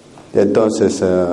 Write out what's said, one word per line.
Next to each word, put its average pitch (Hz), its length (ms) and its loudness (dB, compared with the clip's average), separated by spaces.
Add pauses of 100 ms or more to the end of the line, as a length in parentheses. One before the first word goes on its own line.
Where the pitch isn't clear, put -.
(340)
Entonces, 107 680 0
eh, 92 320 0